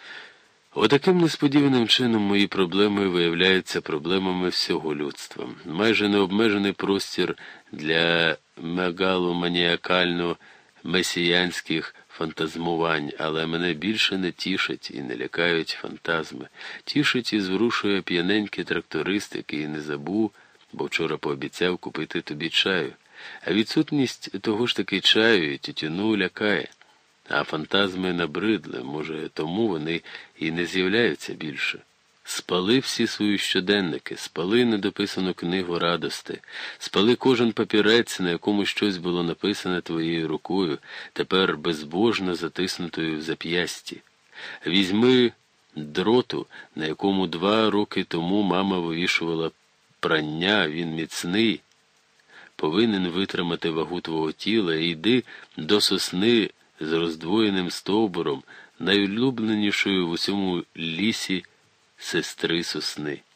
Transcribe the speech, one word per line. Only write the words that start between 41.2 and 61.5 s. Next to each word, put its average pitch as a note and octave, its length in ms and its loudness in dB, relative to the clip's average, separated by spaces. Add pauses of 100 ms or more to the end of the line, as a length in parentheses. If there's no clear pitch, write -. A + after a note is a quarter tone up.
безбожно E2+ 800 0
затиснутою E2 840 -4
в D2+ 40 -8
зап'ясті. E2 720 -4 (720)
Візьми A2 640 4 (440)
дроту, F2+ 720 0 (280)
на D#2 120 -4
якому F#2+ 400 0
два G2+ 440 2
роки G2+ 340 0
тому F2+ 380 0
мама F#2+ 360 2
вивішувала E2 720 -2 (500)
прання, E2 680 2
він E2 260 -4
міцний, F2+ 640 0 (960)
повинен F#2 520 2
витримати F2 600 -2
вагу D#2+ 300 -2
твого D#2+ 320 -2
тіла, F#2+ 420 0
і D#2+ 120 0
йди F2 380 2 (320)
до G2 240 2
сосни G2+ 720 2 (320)
з D#2 100 -4
роздвоєним E2+ 760 0
стовбуром, E2+ 720 0 (360)
найулюбленішою G2+ 1300 2
в E2 40 -2
усьому F#2 540 0 (120)
лісі E2+ 680 -2 (540)